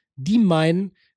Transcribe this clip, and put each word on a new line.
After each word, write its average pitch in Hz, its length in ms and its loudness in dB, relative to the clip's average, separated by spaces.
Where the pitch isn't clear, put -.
die 170 220 -2
meinen, 175 540 0